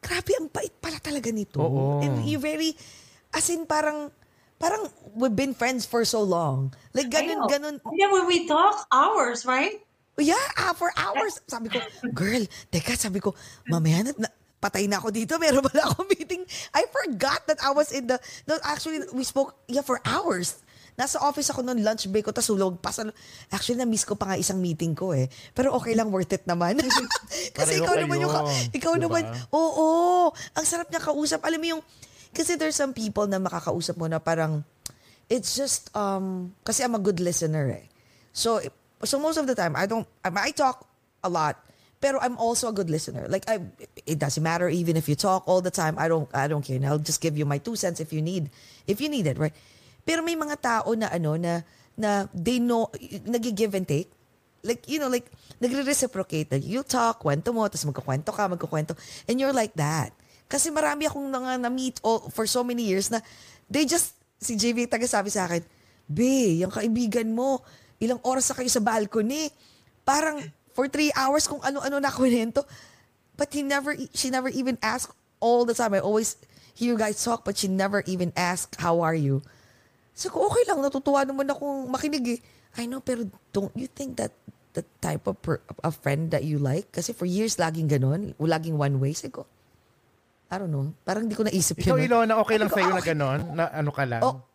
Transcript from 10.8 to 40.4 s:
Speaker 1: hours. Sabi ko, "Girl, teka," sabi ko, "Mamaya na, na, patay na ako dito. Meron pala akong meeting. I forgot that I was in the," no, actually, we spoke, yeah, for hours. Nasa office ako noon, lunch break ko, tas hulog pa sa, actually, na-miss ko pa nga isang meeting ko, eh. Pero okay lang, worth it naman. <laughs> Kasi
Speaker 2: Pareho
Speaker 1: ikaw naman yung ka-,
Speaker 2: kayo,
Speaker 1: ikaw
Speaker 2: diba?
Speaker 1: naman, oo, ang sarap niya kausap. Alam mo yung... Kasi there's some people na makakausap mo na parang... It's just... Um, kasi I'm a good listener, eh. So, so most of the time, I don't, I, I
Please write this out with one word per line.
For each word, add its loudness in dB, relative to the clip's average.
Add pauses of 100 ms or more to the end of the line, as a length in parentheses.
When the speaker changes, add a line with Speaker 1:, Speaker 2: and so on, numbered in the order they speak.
Speaker 1:
hours. -2
Sabi -8
ko, -2 (320)
"Girl, 0 (260)
teka," -2
sabi -2
ko, -2 (300)
"Mamaya 4
na, -2
na, -2 (280)
patay 0
na 2
ako -2
dito. -2
Meron 4
pala 4
akong -2
meeting. -2 (300)
I 0
forgot -2
that 0
I 2
was 2
in -6
the," 0 (280)
no, 0
actually, -4
we -4
spoke, -2 (140)
yeah, 0
for -2
hours. -2 (360)
Nasa -2
office 0
ako -2
noon, 0
lunch 0
break 0
ko, -2
tas -2
hulog 2
pa -4
sa, -6 (480)
actually, -2
na-miss 2
ko -2
pa -4
nga 0
isang -2
meeting 0
ko, -4
eh. 2 (240)
Pero 0
okay 0
lang, 0
worth 0
it -2
naman. 2 (360)
<laughs> -8
Kasi 2
Speaker 2:
Pareho 2
Speaker 1:
ikaw 4
naman 0
yung 2
ka-, 0
Speaker 2:
kayo, 0
Speaker 1:
ikaw 0
Speaker 2:
diba? 2
Speaker 1:
naman, 0 (260)
oo, 2 (420)
ang -8
sarap -4
niya -2
kausap. -2
Alam 0
mo -2
yung... -2 (480)
Kasi -2
there's 0
some 0
people -2
na 0
makakausap -2
mo -4
na -2
parang... 0 (640)
It's -2
just... -2
Um, -2
kasi 0
I'm 0
a 0
good 2
listener, 0
eh. -12 (400)
So, 0 (400)
so 0
most 0
of 0
the 2
time, 0
I 0
don't, -2 (160)
I, -2
I -2